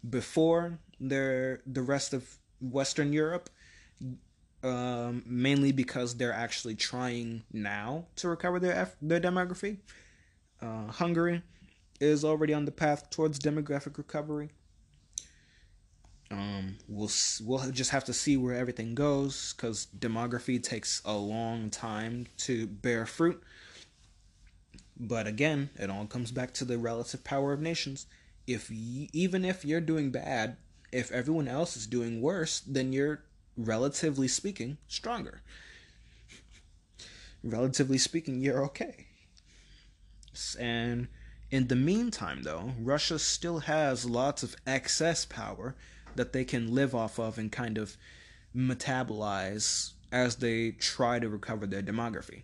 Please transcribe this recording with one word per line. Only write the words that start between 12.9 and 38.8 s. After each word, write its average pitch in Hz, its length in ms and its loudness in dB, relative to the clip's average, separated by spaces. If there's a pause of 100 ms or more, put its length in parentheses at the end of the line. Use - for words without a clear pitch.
towards 156 280 2
demographic 147 600 0
recovery. 151 520 -6 (1800)
Um, 101 480 -4 (100)
we'll 104 200 -4
s-, - 360 0
we'll 127 280 0
just 123 180 0
have 135 140 2
to 123 100 -4
see 143 220 4
where 127 180 2
everything 120 400 -2
goes, 139 580 2
'cause - 360 -4 (100)
demography 120 640 0
takes - 420 -2
a 107 100 0
long 110 540 -2
time 113 580 -4 (120)
to 113 300 0
bear 113 360 0
fruit. 165 380 2 (1600)
But 113 280 -2
again, 139 520 2
it 98 120 -2
all 101 160 -4
comes 120 260 -4
back 127 220 -4
to 135 100 -4
the 120 140 -2
relative 117 440 -4
power 139 300 2
of 143 80 0
nations. 156 460 -4 (400)
If 117 240 -4
y-, 117 420 -6
even 185 320 2
if 185 200 -2
you're 156 160 2
doing 156 300 2
bad, 120 460 -2 (340)
if 123 200 -2
everyone 143 380 2
else 147 280 0
is 110 100 -8
doing 117 360 0
worse, 160 380 0
then 131 340 0
you're, 147 300 2 (320)
relatively 131 720 2
speaking, 147 580 -2
stronger. - 560 -6 (2000)
Relatively 131 560 2
speaking, 139 420 0
you're 135 240 2
okay. - 440 -8 (1200)